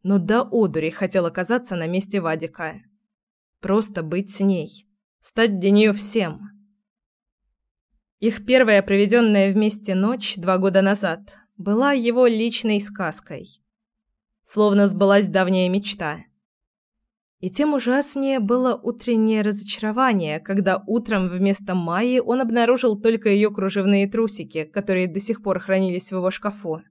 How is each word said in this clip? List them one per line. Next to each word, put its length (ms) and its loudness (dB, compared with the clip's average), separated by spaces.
Но 160 2
до 220 0
одури 480 0
хотел 360 -2
оказаться 500 -4
на 120 -4
месте 340 -4
Вадика. 540 -6
Просто 440 -2
быть 300 -6
с 60 -8
ней. 480 -2
Стать 400 0
для 120 2
нее 220 6
всем. 640 -4
Их 280 -2
первая 340 4
проведенная 720 4
вместе 400 0
ночь 440 -2
два 200 0
года 240 2
назад 560 -2
была 360 0
его 340 2
личной 560 0
сказкой. 680 -8
Словно 440 4
сбылась 400 4
давняя 420 2
мечта. 520 -4
И 100 -6
тем 240 0
ужаснее 640 0
было 340 0
утреннее 680 0
разочарование, 960 -2
когда 480 -2
утром 420 -2
вместо 460 -2
Майи 420 0
он 240 0
обнаружил 580 2
только 300 0
ее 220 2
кружевные 560 0
трусики, 560 -4
которые 440 -2
до 120 -6
сих 240 -6
пор 160 -2
хранились 520 -2
в 40 -8
его 160 -2
шкафу. 600 -8